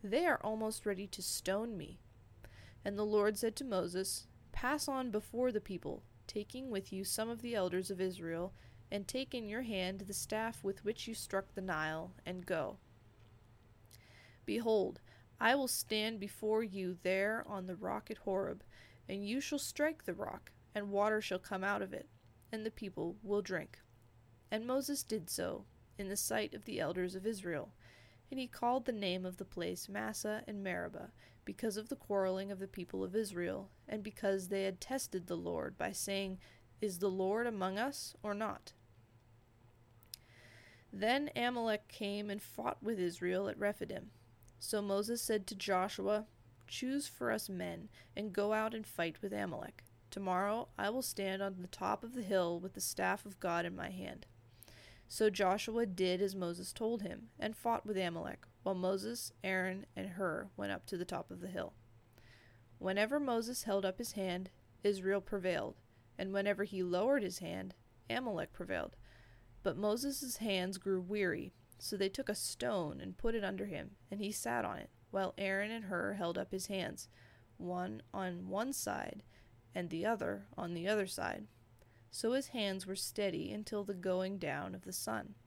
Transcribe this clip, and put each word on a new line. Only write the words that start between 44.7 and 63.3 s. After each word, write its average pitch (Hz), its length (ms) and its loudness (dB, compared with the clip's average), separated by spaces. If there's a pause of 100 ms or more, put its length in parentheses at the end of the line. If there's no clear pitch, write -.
Moses 208 400 2
said 214 260 2
to 208 80 -6
Joshua, 202 720 2 (400)
"Choose 269 400 0
for 240 240 0
us 220 160 0
men, 180 400 -4 (260)
and 208 200 -2
go 202 180 4
out 220 220 4
and 220 120 -4
fight 170 360 -2
with 196 100 -2
Amalek. 196 540 -4 (260)
Tomorrow 196 560 2 (100)
I 202 120 2
will 254 120 0
stand 196 400 -2
on 196 200 -2
the 180 80 -8
top - 340 0
of 233 80 -8
the 247 120 -4
hill 180 360 4
with 185 140 -6
the 190 80 -6
staff 190 440 0
of 196 140 -14
God 170 260 2
in 175 80 -4
my - 160 -4
hand." 185 360 -8 (840)
So 214 200 6
Joshua 208 560 4
did 185 360 4
as 196 140 2
Moses 175 380 -2
told 226 280 0
him, - 280 -6 (100)
and 220 160 0
fought - 300 0
with 208 100 0
Amalek, 170 500 -2 (180)
while 190 120 2
Moses, 190 560 0 (100)
Aaron, 190 440 0 (100)
and 190 140 -4
Hur 180 480 0
went 202 160 -2
up 190 140 -6
to 185 100 -4
the 175 80 -2
top - 260 -4
of 180 80 -10
the 180 80 -8
hill. - 260 -4 (1040)
Whenever 202 400 4
Moses 247 460 2